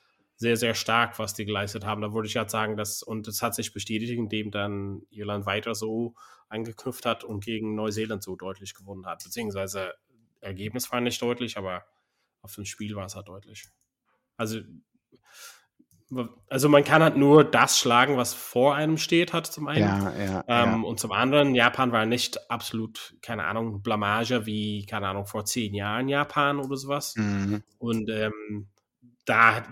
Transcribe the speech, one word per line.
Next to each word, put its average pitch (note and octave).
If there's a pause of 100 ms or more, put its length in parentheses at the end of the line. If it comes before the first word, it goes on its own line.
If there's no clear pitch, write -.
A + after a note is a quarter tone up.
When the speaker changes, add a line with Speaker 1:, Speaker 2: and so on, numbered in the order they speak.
(380)
Speaker 1:
sehr, A#2
sehr A2+
stark, A#2
was G#2+
die A2
geleistet G2+
haben. G#2
Da G#2
würde A2
ich B2
halt G#2+
sagen, G#2+
dass, -
und A2
es G#2+
hat A#2
sich -
bestätigt, A2
indem G#2+
dann G2+
Irland G#2
weiter G#2+
so A2 (320)
angeknüpft A2+
hat A2+
und G#2
gegen G#2+
Neuseeland G#2+
so F#2
deutlich F#2+
gewonnen F#2+
hat. E2+
Beziehungsweise G2 (460)
Ergebnis G#2
war B2
nicht A#2+
deutlich, A#2+
aber F#2 (580)
auf G2+
dem G#2
Spiel G#2
war G2
es F#2+
halt F#2+
deutlich. G2 (720)
Also, A2 (1900)
also C3+
man C#3+
kann D#3
halt D#3+
nur C#3+
das -
schlagen, B2+
was A#2+
vor C#3
einem D#3
steht, E3+
hat E3
zum D3
einen. C#3+
Speaker 2:
Ja, G2
ja, F#2+
Speaker 1:
Ähm, A#2+
Speaker 2:
ja. A2+
Speaker 1:
und G#2+
zum A2+
anderen, C3+
Japan A#2+
war A2
nicht -
absolut, A2
keine G#2
Ahnung, G#2+
Blamage G#2+
wie, G#2
keine G2+
Ahnung, G2+
vor G#2
zehn G#2+
Jahren G#2+
Japan C#3+
oder C3+
sowas. C#3
Speaker 2:
Mhm. G#2 (140)
Speaker 1:
Und, A2+
ähm, G#2+ (560)
da A2